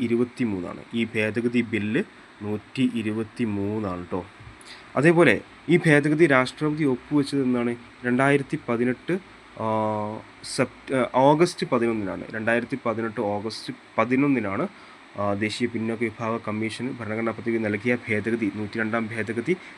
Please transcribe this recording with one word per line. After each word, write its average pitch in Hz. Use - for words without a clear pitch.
ഇരുപത്തിമൂന്നാണ്. 113
ഈ 117
ഭേദഗതി 113
ബില്ല് 110
നൂറ്റി 107
ഇരുപത്തിമൂന്നാണ് 107
ട്ടോ. 92
അതേപോലെ 147
ഈ 170
ഭേദഗതി 151
രാഷ്ട്രപതി 151
ഒപ്പുവെച്ചത് 139
എന്നാണ്? 120
രണ്ടായിരത്തി 135
പതിനെട്ട്, 123
ആ, 110
സെപ്റ്റ്-, -
ആ, 123
ഓഗസ്റ്റ് 151
പതിനൊന്നിനാണ്. 113
രണ്ടായിരത്തി 117
പതിനെട്ട് 113
ഓഗസ്റ്റ് 104
പതിനൊന്നിനാണ്, 127
ആ, 101
ദേശീയ 107
പിന്നോക്ക 113
വിഭാഗ 113
കമ്മീഷന് 110
ഭരണഘടനാ 113
പദവി 110
നൽകിയ 107
ഭേദഗതി, 110
നൂറ്റിരണ്ടാം 110
ഭേദഗതി 113